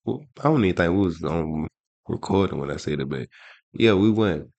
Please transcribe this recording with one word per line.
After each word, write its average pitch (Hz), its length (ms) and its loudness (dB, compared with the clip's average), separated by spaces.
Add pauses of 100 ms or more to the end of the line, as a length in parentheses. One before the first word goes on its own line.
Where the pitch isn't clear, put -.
well, 117 200 -6 (160)
I - 40 -4
don't 143 200 2
even 90 120 2
think 85 160 2
we 95 140 2
was 85 180 -4
on 78 440 -2 (400)
recording 92 500 0
when 69 120 -6
I 76 60 -6
said 73 240 -4
it, 67 80 -6
but 65 200 -8 (440)
yeah, 113 220 4
we 101 160 4
went, 92 480 0